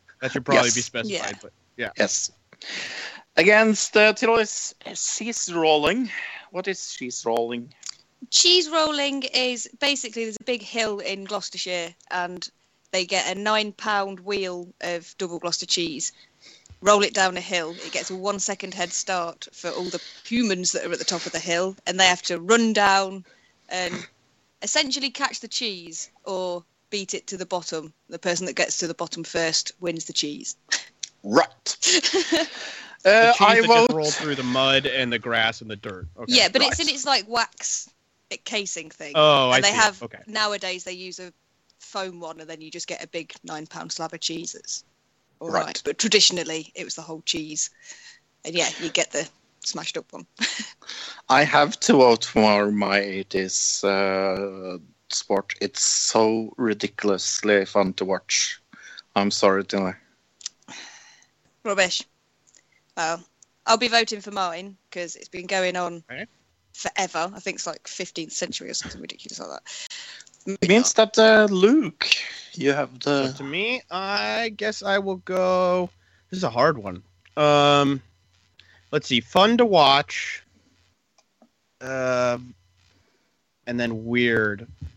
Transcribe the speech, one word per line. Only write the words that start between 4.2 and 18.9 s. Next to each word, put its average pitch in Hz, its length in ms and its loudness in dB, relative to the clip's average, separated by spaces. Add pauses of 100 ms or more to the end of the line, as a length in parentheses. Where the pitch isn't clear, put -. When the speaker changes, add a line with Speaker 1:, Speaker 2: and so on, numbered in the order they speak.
Speaker 2:
Cheese - 580 -6
Rolling. 160 580 4 (420)
What 180 160 -8
is - 260 -8
cheese - 320 -10
rolling? 117 440 -2 (600)
Speaker 3:
Cheese 349 400 6
rolling 294 540 0
is 254 440 -4 (100)
basically, 254 460 -2
there's 220 160 -8
a - 40 -20
big 247 180 -4
hill 214 380 -4
in 196 240 -8
Gloucestershire, 180 680 -6 (160)
and 180 380 -6 (440)
they 185 120 0
get 175 260 -2
a 190 80 -6
nine-pound 208 840 -2
wheel 180 600 -6
of 175 380 -8
double 175 200 -6
Gloucester 170 280 -6
cheese, 165 460 -4 (680)
roll 202 220 6
it 196 100 0
down 190 240 2
a 180 60 -6
hill. 175 300 -4 (120)
It 165 80 -12
gets - 180 -6
a 190 60 -8
one-second 190 560 -6
head 175 220 -6